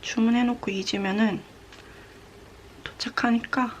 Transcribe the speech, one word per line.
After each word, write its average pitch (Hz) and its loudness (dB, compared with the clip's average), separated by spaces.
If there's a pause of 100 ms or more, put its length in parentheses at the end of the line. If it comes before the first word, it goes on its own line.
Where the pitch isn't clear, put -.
주문해놓고 240 2
잊으면은 196 0 (1400)
도착하니까 233 -2